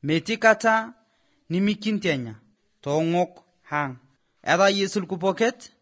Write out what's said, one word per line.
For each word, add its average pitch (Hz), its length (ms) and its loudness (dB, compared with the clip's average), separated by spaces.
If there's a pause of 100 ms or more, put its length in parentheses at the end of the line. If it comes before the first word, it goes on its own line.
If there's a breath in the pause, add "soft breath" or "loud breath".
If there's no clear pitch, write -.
metii 160 340 -2
kata 220 560 2 (560)
nimikintenya 190 840 -2 (460)
toong'ok 165 500 0 (400)
ang'. 143 240 -4 (480)
Etaa 185 260 4
Yesu 196 300 -2
irkupoket 190 720 -2 (100)